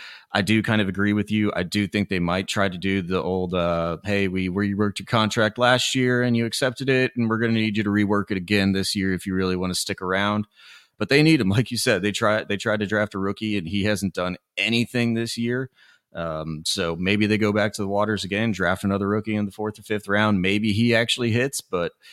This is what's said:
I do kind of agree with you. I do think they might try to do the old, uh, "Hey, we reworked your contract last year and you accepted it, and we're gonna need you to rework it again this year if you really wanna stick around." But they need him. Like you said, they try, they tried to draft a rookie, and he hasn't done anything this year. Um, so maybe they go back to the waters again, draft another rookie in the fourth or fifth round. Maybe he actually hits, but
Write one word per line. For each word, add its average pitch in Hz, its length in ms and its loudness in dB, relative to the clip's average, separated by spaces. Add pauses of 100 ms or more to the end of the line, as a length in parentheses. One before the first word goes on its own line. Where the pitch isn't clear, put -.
(320)
I 104 100 0
do 107 220 2
kind 107 180 0
of 95 80 0
agree 101 240 0
with 104 160 0
you. 107 260 2
I 87 60 -2
do 98 240 -2
think 101 240 -2
they 95 80 -2
might 87 300 0
try 98 220 0
to 90 100 -10
do 95 240 0
the 90 180 -2
old, 92 320 -2
uh, 85 500 0
"Hey, 101 260 0
we 92 200 -2
reworked 101 480 0
your 95 80 -12
contract 110 540 0
last 123 340 2
year 127 300 2
and 120 120 2
you 117 120 0
accepted 127 420 -2
it, 127 260 2
and 117 140 0
we're 110 80 0
gonna 113 160 2
need 110 240 0
you 110 60 0
to 101 80 0
rework 101 400 2
it 98 60 0
again 98 340 2
this 95 240 -2
year 95 180 0
if 90 140 -6
you 92 80 -2
really 92 200 0
wanna 90 200 -2
stick - 260 -6
around." 101 460 0 (560)
But 98 60 -6
they 143 120 6
need 156 200 6
him. 95 80 2
Like 110 200 2
you 123 60 -6
said, 107 260 2
they 104 120 0
try, 107 320 0
they 101 100 -4
tried 107 240 -2
to 107 60 0
draft 104 280 -2
a 101 60 -4
rookie, 101 380 -2
and 85 100 -4
he 98 160 -2
hasn't 98 300 0
done 90 240 -4 (180)
anything 117 600 0
this 117 220 -4
year. 120 320 -4 (460)
Um, 80 500 -6
so 85 300 -2
maybe 101 320 2
they 107 100 2
go 104 140 2
back 104 220 0
to - 80 -8
the 98 80 -4
waters 101 340 0
again, 101 300 -2
draft 92 320 0
another 98 240 0
rookie 107 260 0
in 104 100 0
the 98 60 -6
fourth 107 260 -8
or 107 40 -20
fifth 104 260 -6
round. 104 340 4
Maybe 104 300 2
he 117 240 4
actually 117 360 0
hits, 123 280 0
but 87 320 -4 (220)